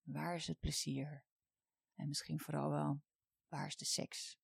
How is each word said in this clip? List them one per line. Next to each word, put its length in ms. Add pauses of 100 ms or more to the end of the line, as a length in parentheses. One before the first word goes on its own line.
Waar 340
is 120
het 120
plezier? 640 (680)
En 140
misschien 320
vooral 300
wel, 320 (460)
waar 200
is 80
de 100
seks? 580